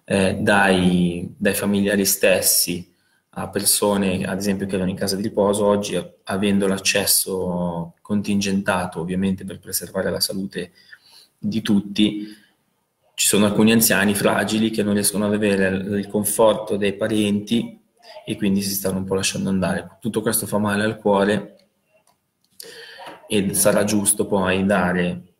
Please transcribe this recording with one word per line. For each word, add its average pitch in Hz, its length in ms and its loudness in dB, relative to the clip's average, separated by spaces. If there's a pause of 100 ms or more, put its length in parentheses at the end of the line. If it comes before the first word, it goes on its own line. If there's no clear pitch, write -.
eh, 98 320 0
dai, 92 1000 2
dai 101 180 0
familiari 101 500 2
stessi 90 840 0 (480)
a 92 140 -8
persone, 98 760 0
ad 95 140 -4
esempio, 98 280 -2
che 98 80 -6
erano 92 160 0
in 92 60 -4
casa 98 180 -2
di 95 80 -4
riposo. 104 420 0
Oggi, 101 320 2 (280)
avendo 98 420 2
l'accesso 90 1300 -2
contingentato, 98 1000 -2
ovviamente 95 460 -2
per 90 160 -12
preservare 92 500 -6
la 92 80 -4
salute 95 540 -6 (640)
di 107 240 -4
tutti, 104 640 0 (880)
ci - 140 -2
sono 104 180 4
alcuni 107 240 4
anziani 104 460 4
fragili 107 540 0
che 110 120 -2
non 101 120 2
riescono 104 320 0
ad 104 80 0
avere 98 340 2
il, 98 300 -2
il 101 100 -4
conforto 107 680 2
dei 98 180 0
parenti 107 840 0 (460)
e 107 100 -4
quindi 98 260 0
si 98 120 -4
stanno 95 240 -4
un 95 60 -4
po' 95 100 -4
lasciando 98 340 -2
andare. 90 520 -2
Tutto 107 220 -2
questo 113 240 -2
fa 104 120 -2
male 104 240 0
al 110 160 -2
cuore 101 680 0 (1600)
e 95 260 0
sarà 101 300 2
giusto 104 420 0
poi 95 400 0
dare 90 720 0